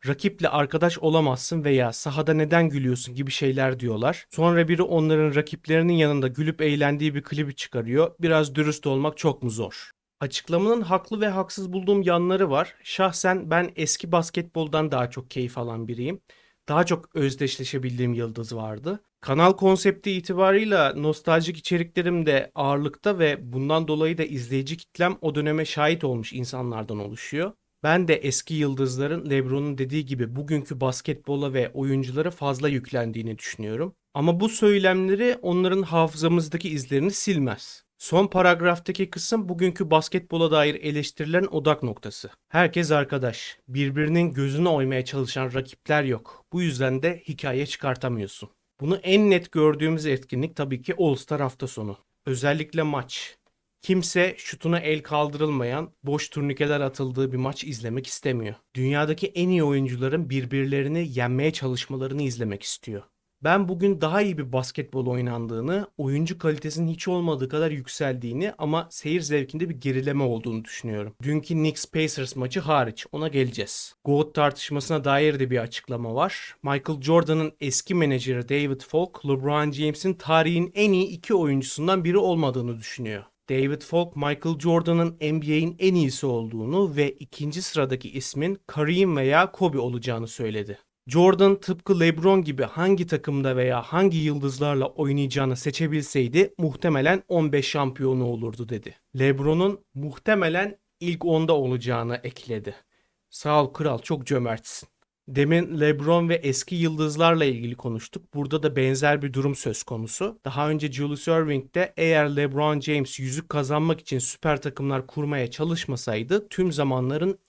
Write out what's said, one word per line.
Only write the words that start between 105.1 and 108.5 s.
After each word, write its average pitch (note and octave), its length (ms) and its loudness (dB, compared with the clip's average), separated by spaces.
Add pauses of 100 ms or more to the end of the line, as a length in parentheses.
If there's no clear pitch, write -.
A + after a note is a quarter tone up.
Demin D3+ 520 2
LeBron D3+ 480 2
ve E3+ 60 2
eski C#3+ 400 -2
yıldızlarla D#3+ 720 2
ilgili A#2+ 300 -2
konuştuk. - 600 -10
Burada C#3+ 280 -2